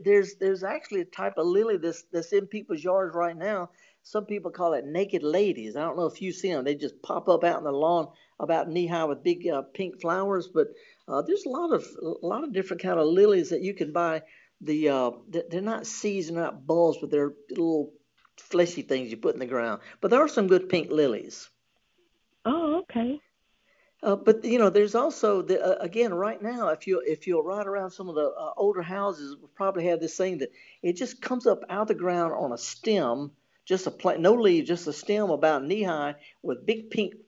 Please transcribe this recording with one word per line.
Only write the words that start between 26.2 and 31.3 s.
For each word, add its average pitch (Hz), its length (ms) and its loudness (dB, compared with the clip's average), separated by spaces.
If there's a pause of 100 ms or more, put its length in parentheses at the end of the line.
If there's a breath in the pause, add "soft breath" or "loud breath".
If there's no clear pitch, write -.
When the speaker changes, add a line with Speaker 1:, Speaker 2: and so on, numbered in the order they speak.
Speaker 1:
now, 220 280 -2
if 156 180 -2
you, 185 180 0
if 156 220 -4
you'll 165 160 2
ride 196 240 -4
around 196 240 -4
some 185 180 -12
of 160 60 -6
the, 151 100 0 (120)
uh, 156 200 -8
older 196 240 2
houses, 170 580 -6
we'll - 160 -20
probably 185 300 -2
have 170 160 2
this 160 160 -6
thing 185 220 -2
that 135 120 -6 (300 loud breath)
it 175 160 -2
just - 240 -8
comes 247 260 0